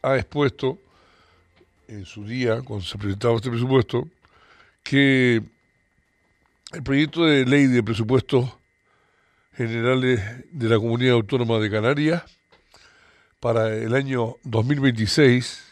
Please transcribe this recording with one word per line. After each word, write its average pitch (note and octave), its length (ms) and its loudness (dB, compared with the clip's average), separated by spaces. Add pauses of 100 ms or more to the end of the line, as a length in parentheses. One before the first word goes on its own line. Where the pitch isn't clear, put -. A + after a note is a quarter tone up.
ha C3+ 120 0
expuesto C3+ 600 -4 (1080)
en G2+ 180 -16
su G#2 200 -18
día, A#2+ 360 -2
cuando G#2+ 240 -10
se - 120 -12
presentaba G#2 400 -2
este A2+ 120 -6
presupuesto, B2+ 600 0 (760)
que C3 580 2 (1300)
el D#3 100 -14
proyecto D3 400 0
de C#3+ 220 4
ley C#3 220 4
de B2 140 2
presupuestos A#2 720 0 (1000)
generales B2 680 0 (320)
de B2+ 160 -4
la A2+ 80 4
Comunidad A#2+ 380 2
Autónoma A#2 460 0
de G#2+ 120 -2
Canarias D3 500 0 (1160)
para A2+ 340 0
el A2+ 220 -2
año C3 480 -2
dos A2+ 220 -2
mil C#3+ 160 0
veintiséis B2 920 2